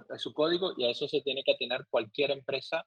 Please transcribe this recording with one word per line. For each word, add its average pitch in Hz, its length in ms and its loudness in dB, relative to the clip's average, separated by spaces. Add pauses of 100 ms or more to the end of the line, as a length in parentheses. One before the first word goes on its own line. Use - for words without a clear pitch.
(140)
Es 120 60 -8
su - 140 -6
código 170 420 2
y 127 80 0
a 120 60 4
eso 139 180 -2
se 147 140 0
tiene 135 200 -2
que 143 100 4
atener 127 360 -2
cualquier 127 440 0
empresa 135 540 -4